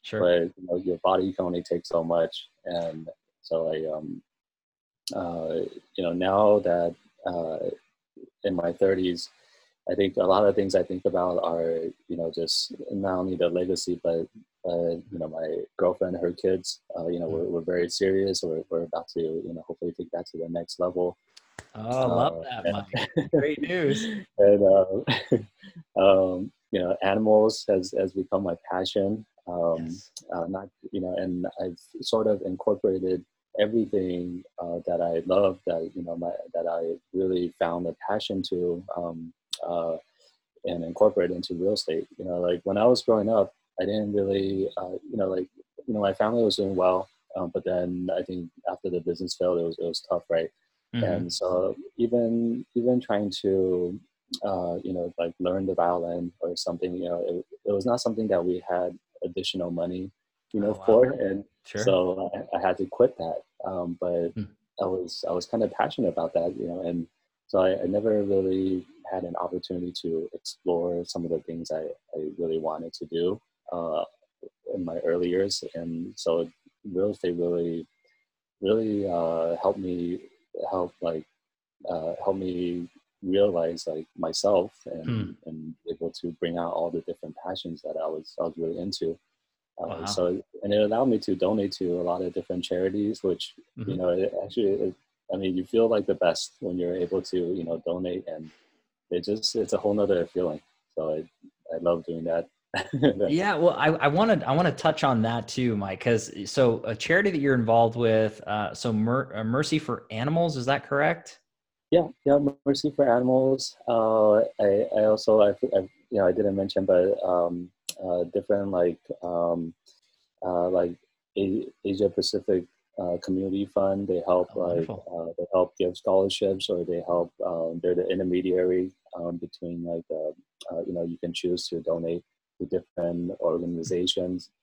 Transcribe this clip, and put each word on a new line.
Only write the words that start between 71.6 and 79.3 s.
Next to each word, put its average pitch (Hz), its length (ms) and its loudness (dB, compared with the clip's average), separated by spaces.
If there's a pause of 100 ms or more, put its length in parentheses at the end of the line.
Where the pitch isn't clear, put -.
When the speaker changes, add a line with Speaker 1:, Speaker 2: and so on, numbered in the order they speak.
Speaker 2:
I, 78 120 -2 (340)
I 78 220 -6
really 80 200 -2
wanted 80 360 -6
to 85 120 -12
do, 87 320 -2 (340)
uh, 85 320 -4 (720)
in 92 120 -6
my 82 140 -6
early 87 280 0
years. 95 340 0 (120)
And 82 420 -8
so 85 320 0 (420)
real 95 200 0
estate 90 260 -2
really, 85 500 -2 (760)
really, 104 440 0
uh, 85 540 0